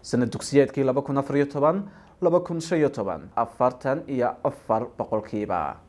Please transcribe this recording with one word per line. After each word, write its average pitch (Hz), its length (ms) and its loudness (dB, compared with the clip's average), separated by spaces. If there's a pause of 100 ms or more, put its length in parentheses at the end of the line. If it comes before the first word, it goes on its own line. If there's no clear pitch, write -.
Sanad 123 300 0
dugsiyeedkii 139 520 2
laba 131 180 2
kun 139 160 -4
afar 139 180 -2
iyo 143 100 2
toban, 156 420 0 (320)
laba 175 200 4
kun 170 200 -6
shan 160 180 -2
iyo 147 100 4
toban, 90 480 -6
afartan 123 720 0
iyo 123 260 0 (100)
afar - 420 -2 (120)
boqolkiiba. 98 760 -4 (120)